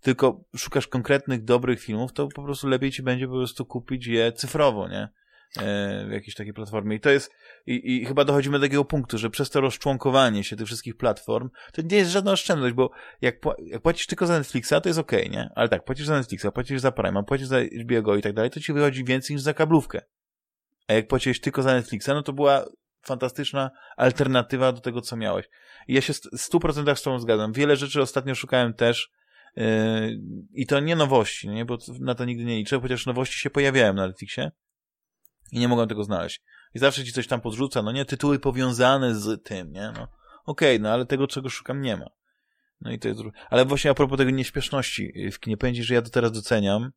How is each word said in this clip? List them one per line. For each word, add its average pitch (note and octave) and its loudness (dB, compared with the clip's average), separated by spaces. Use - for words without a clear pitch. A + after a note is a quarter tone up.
tylko B2+ 2
szukasz - -2
konkretnych, C3 0
dobrych B2 2
filmów, A2 -6
to C#3+ -4
po C#3+ -14
prostu C#3+ -6
lepiej C3+ 0
ci C3 -10
będzie B2+ -2
po B2+ -6
prostu B2+ -4
kupić B2 -8
je A#2 2
cyfrowo, B2+ 0
nie? G2+ -8
E, G2+ -4
w G#2 -6
jakiejś G#2 -10
takiej G#2 -12
platformie. G#2+ -4
I G#2 -6
to D3 4
jest, C3+ 4
i, B2 -2
i A#2+ -4
chyba C#3 2
dochodzimy C#3+ 2
do C#3 2
takiego C#3+ 2
punktu, C3+ -4
że A2 -2
przez - -4
to D3 0
rozczłonkowanie C3 2
się - -8
tych A2 -6
wszystkich A2+ -10
platform, A2+ -2
to D#3+ -6
nie E3+ 0
jest F#3 4
żadna G3 2
oszczędność, C#3+ 0
bo B2+ 4
jak B2 0
pła-, - -2
jak - -10
płacisz - 0
tylko F3 0
za E3+ 4
Netflixa, C3 -2
to F#3 0
jest E3 2
okej, - 0
nie? A2 -6
Ale A#2 2
tak, F#2 0
płacisz C#3 -6
za D3+ 0
Netflixa, A#2+ -4
płacisz B2+ -4
za C3 4
Prime'a, G2+ 0
płacisz C3+ -2
za C3 2
H A#2+ 2
B A#2 2
O A2 0
Go G#2 2
i G2+ 0
tak G#2 -2
dalej, A2 0
to D3+ -12
ci D3+ -6
wychodzi C#3+ 2
więcej C3 -2
niż C3+ -4
za D3 0
kablówkę. D#3+ 2
A - 4
jak A2 4
płaciłeś B2+ 0
tylko C3+ -2
za C3 4
Netflixa, A2+ -4
no C#3+ 0
to C#3+ -6
była C#3 4
fantastyczna C3 -4
alternatywa B2+ 4
do A#2+ -6
tego, A#2+ -4
co A#2+ -8
miałeś. G2 -2
I C3 0
ja C3+ 6
się C#3 -2
st-, - -8
w A#2 -8
stu - 2
procentach D3 0
z - -10
tobą C3 -2
zgadzam. A2 2
Wiele C#3+ 4
rzeczy C#3 0
ostatnio C3 -2
szukałem B2 0
też, A#2 2
yy, A2+ -2
i B2+ -4
to C#3 2
nie D#3+ 0
nowości, C3 2
nie? A2 -4
Bo A#2+ -8
na C3 -2
to B2 -4
nigdy A#2+ -4
nie A#2+ -2
liczę, A2 -2
chociaż B2 -4
nowości B2+ -2
się - -4
pojawiają C3 4
na G2 0
Netflixie A2 -8
i A#2+ -4
nie A#2+ 2
mogłem A#2 2
tego G#2+ -2
znaleźć. F2 -4
I A#2+ -8
zawsze C3+ 2
ci A#2+ -10
coś B2 -4
tam B2 -2
podrzuca, A#2+ -4
no G#2+ -2
nie? C3+ -2
Tytuły C#3+ 0
powiązane B2+ 2
z G#2+ -4
tym, F#2 -10
nie? G2+ -10
No, A2+ -12
okej, C#3+ 4
no G#2+ 0
ale A#2+ 0
tego, C#3 0
czego C3+ -8
szukam, C#3 -8
nie A#2 -4
ma. - -12
No A#2+ -12
i A2+ -8
to A2+ -4
jest A2 -4
dru-, A2 -10
ale B2 6
właśnie C#3 2
a C3+ 6
propos C#3 0
tego C3 4
nieśpieszności, C3 -4
yy, G2 -6
w - -14
kinie, A2 -4
powiem B2 -2
ci, A#2+ -6
że A#2+ 0
ja A#2+ 6
to A#2 -8
teraz A#2 2
doceniam A2 0